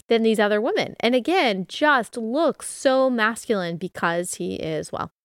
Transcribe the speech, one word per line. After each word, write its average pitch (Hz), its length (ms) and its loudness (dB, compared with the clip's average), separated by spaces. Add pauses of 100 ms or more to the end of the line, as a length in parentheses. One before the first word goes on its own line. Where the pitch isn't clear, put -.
than 226 160 2
these 226 160 4
other 208 200 2
women. 302 400 -2
And 240 140 2
again, 254 540 0
just 285 500 0
looks 247 500 -2
so 262 440 2
masculine 214 680 -2
because 175 580 -4
he 185 200 -6
is, 160 360 -6
well, - 200 -6 (140)